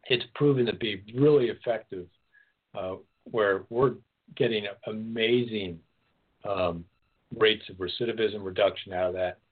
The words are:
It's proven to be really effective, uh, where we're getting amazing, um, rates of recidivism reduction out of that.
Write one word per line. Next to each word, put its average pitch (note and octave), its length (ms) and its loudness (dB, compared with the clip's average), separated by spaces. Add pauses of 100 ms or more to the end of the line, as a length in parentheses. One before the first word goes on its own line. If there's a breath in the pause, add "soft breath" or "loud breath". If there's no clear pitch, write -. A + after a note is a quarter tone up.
It's B2 140 2 (120)
proven C#3 320 4
to G#2+ 60 0
be F#2+ 300 -4 (100)
really C#3 340 6
effective, G2+ 600 -4 (680 soft breath)
uh, F#2+ 220 -6 (340)
where G2 400 0
we're B2 260 2 (420)
getting A2+ 280 0 (220)
amazing, A2 920 -2 (720)
um, F2 360 -2 (520)
rates A2 320 2
of F#2+ 60 -16
recidivism G#2+ 680 -2
reduction F#2+ 520 0
out F#2 140 0
of F2+ 80 -2
that. F2+ 240 -4 (120)